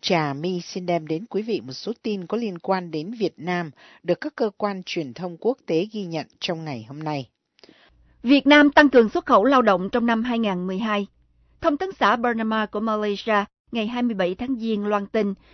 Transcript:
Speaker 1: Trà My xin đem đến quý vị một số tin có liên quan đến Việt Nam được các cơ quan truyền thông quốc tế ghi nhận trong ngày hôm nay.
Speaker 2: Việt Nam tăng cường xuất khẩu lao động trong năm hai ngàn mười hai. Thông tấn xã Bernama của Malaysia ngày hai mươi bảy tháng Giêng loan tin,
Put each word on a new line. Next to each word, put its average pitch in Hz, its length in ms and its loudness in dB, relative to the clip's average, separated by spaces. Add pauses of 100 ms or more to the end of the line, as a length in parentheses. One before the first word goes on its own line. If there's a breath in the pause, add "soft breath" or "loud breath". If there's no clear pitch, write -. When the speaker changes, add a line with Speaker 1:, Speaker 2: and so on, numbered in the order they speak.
Speaker 1:
Trà 156 300 0
My 175 280 -4
xin 180 240 -10
đem 170 220 -2
đến 160 220 -6
quý 196 120 -4
vị 214 200 -4
một 127 120 -14
số - 180 -10 (100)
tin 196 260 -6
có 214 100 -4
liên 202 220 -6
quan 180 320 -4
đến 160 280 -6
Việt 180 180 -2
Nam 175 340 -4 (320 loud breath)
được 175 180 -2
các 311 140 -10
cơ 226 220 -2
quan 202 280 -4
truyền 143 280 -8
thông 170 260 -10
quốc 247 260 -2
tế 170 260 0
ghi 208 140 -8
nhận 165 220 -8 (120)
trong 160 260 -6
ngày 123 220 -8
hôm 139 120 -14
nay. 151 300 -6 (960 soft breath)
Speaker 2:
Việt 269 240 4
Nam 294 240 8
tăng 302 180 8
cường 233 200 6
xuất - 160 -4
khẩu 214 180 6
lao 262 180 6
động 190 280 2
trong 233 160 0
năm 226 180 2
hai 240 160 -2
ngàn 185 280 -2
mười 185 100 -4
hai. 208 300 -2 (540)
Thông 302 160 0
tấn 381 120 -4 (100)
xã 220 160 4
Bernama 226 500 0
của 208 140 -6
Malaysia 214 680 0 (260)
ngày 220 160 -4
hai 240 160 -4
mươi 233 120 -2
bảy 185 200 0
tháng 254 200 -4
Giêng 220 320 -2
loan 202 200 -2
tin, 208 260 -2 (200 soft breath)